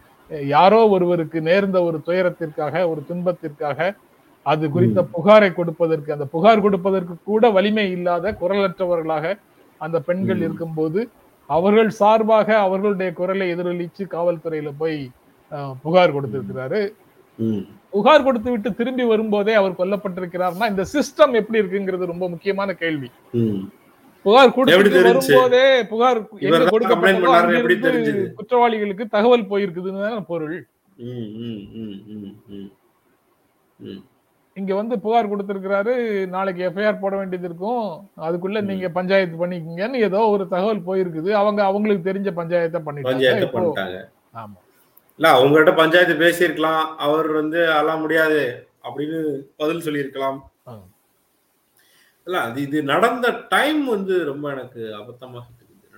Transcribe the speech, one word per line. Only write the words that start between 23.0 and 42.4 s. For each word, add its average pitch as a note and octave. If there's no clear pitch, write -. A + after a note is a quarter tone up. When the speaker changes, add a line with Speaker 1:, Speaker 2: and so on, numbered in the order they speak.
Speaker 2:
ம். A2+
Speaker 1:
புகார் B3
Speaker 2:
எப்படி B3
Speaker 1:
கொடுத்துட்டு F#3+
Speaker 2:
தெரிஞ்சுச்சு? G#3
Speaker 1:
வரும்போதே B3+
புகார் A3+
Speaker 2:
இவர் D#3+
Speaker 1:
எங்க G3
Speaker 2:
தான் -
கம்ப்ளைண்ட் F3
Speaker 1:
கொடுக்கப்பட்டதோ -
Speaker 2:
பண்ணாருன்னு F3
எப்படி -
Speaker 1:
அங்கிருந்து -
Speaker 2:
தெரிஞ்சுது? -
Speaker 1:
குற்றவாளிகளுக்கு A3
தகவல் A#3
போயிருக்குதுன்னு F#3+
தானே G#3+
பொருள். D#3+
Speaker 2:
ம், A#2+
ம், A2
ம், G#2+
ம், G#2
ம். G2+
ம். G2
Speaker 1:
இங்க F#3+
வந்து A3
புகார் G#3+
கொடுத்திருக்கிறாரு, G3+
நாளைக்கு F#3
எஃப் F3+
ஐ G#3
ஆர் G#3
போட G3
வேண்டியது F#3
இருக்கும், F#3
அதுக்குள்ள F3+
Speaker 2:
ம். -
Speaker 1:
நீங்க F#3+
பஞ்சாயத்து F3+
பண்ணிக்கங்கன்னு F3
ஏதோ G3+
ஒரு G#3
தகவல் G3
போயிருக்குது. F3+
அவங்க G#3
அவங்களுக்கு G3
தெரிஞ்ச G3
பஞ்சாயத்தை E3+